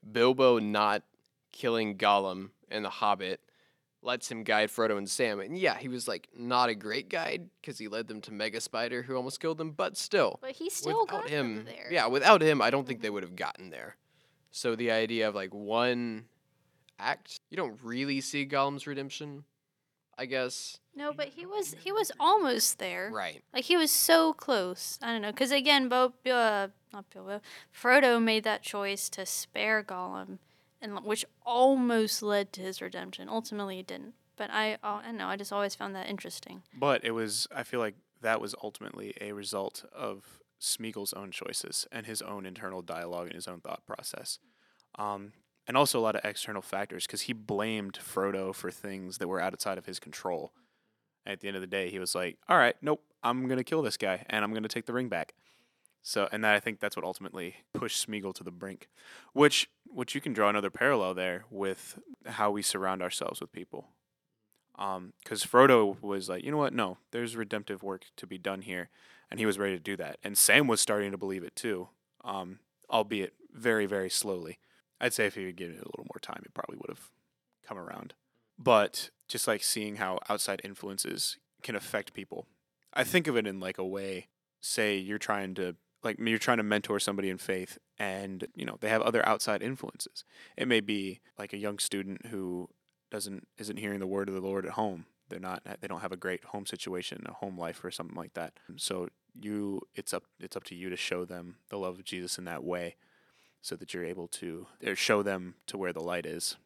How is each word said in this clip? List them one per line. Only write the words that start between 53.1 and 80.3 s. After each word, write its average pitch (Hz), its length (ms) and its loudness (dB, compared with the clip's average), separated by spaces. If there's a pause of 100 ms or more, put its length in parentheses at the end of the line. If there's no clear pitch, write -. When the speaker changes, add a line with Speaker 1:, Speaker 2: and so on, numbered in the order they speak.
Speaker 3:
I'm 127 240 0
gonna 127 160 0
kill 160 180 0
this 117 140 0
guy, 95 340 0
and 107 140 2
I'm 107 100 -2
gonna 110 140 -4
take 113 180 -4
the - 60 -8
ring 123 160 -2
back." 87 260 -6 (680)
So, - 280 0
and 107 140 -4
that, 107 120 6
I 104 40 6
think 104 220 -6
that's 104 160 -4
what 82 80 -6
ultimately 92 640 -8
pushed - 340 -4
Smeagol 98 280 -6
to - 100 -14
the 87 80 -10
brink, 95 380 -12 (420)
which, - 400 6 (160)
which 131 260 -8
you 139 60 -2
can 131 140 -6
draw 104 160 6
another 104 220 2
parallel 117 420 2
there 92 360 -2
with 98 480 -6 (280)
how 107 260 0
we 104 100 -2
surround 95 400 0
ourselves - 380 -4
with - 140 -12
people. - 400 -14 (840)
Um, 95 380 -6 (100)
'cause 104 220 -4
Frodo 123 560 10
was 98 260 -4
like, 92 160 -4
"You 139 80 -4
know 151 60 -2
what? 147 160 0
No, 98 240 0 (140)
there's 117 260 -6
redemptive 101 440 -6
work 95 260 -8 (100)
to 101 100 -16
be 92 100 -12
done 95 260 -4
here," 90 260 -6 (400)
and - 100 -8
he 110 60 2
was 101 120 2
ready 98 200 0
to - 20 -6
do 98 160 -6
that. 78 260 -8
And 101 160 -4
Sam 135 300 8
was 113 140 4
starting 104 300 2
to 98 60 -6
believe 95 280 -4
it - 100 -12
too, 92 320 -4 (380)
um, 95 340 -8 (300)
albeit 104 460 0 (160)
very, 113 340 2
very 95 240 0
slowly. 87 500 -4 (440)
I'd 123 120 2
say 110 100 2
if 98 80 0
he 98 120 -8
had 90 100 -8
given 85 220 -10
it - 40 -14
a - 60 -14
little - 180 -12
more - 160 -12
time, - 240 -12
it - 80 -20
probably - 240 -8
would - 120 -12
have - 200 -14 (540)
come 101 160 -12
around. - 340 -12 (420)
But 117 540 6 (180)
just, - 200 -2
like, 107 160 2
seeing 104 320 -2
how 92 240 -2 (100)